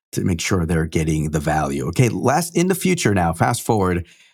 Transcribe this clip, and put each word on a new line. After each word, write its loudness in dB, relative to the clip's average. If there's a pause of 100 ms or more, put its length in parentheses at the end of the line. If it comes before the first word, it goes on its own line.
(120)
to -4
make 0
sure 0
they're 0
getting 0
the 0
value. -2
Okay, 2
last, -2
in 2
the 0
future 0
now, 2
fast 0
forward, 0 (280)